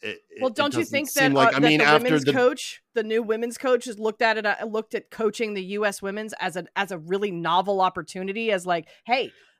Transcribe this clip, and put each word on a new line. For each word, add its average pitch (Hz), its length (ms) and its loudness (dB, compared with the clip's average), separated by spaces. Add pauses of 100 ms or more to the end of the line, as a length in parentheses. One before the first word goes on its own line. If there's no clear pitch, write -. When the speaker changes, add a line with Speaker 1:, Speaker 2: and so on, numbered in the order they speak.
Speaker 1:
It, 107 180 -8 (200)
Speaker 2:
Well, 262 80 0
Speaker 1:
it, 233 40 -2
it - 40 -10
Speaker 2:
don't 285 160 0
you 330 80 -2
Speaker 1:
doesn't - 120 -6
Speaker 2:
think 285 180 -4
Speaker 1:
seem 269 220 2
Speaker 2:
that, - 60 4
Speaker 1:
like, 135 160 6
Speaker 2:
uh, - 20 0
Speaker 1:
I 139 40 2
Speaker 2:
that 143 80 6
Speaker 1:
mean, 151 100 6
Speaker 2:
the 151 60 6
Speaker 1:
after 151 200 6
Speaker 2:
women's 151 200 2
Speaker 1:
the 139 80 4
Speaker 2:
coach, 262 500 0 (120)
the 226 80 -2
new 220 220 0
women's 226 340 -4
coach, 254 280 0
has 214 120 -10
looked 214 240 -2
at 220 160 4
it, 214 80 -4
uh, 202 200 -2
looked 220 280 -6
at - 160 -8
coaching 214 440 -2
the 190 100 -6
U 202 200 -4
S 202 160 -2
women's 208 340 -6
as 175 220 -6
a, 175 80 -6 (120)
as 196 160 -2
a 175 60 -8
really 190 340 -4
novel 180 480 0
opportunity, 190 720 -2
as 185 140 -2
like, 170 220 -2 (160)
"Hey, 233 280 -2 (260)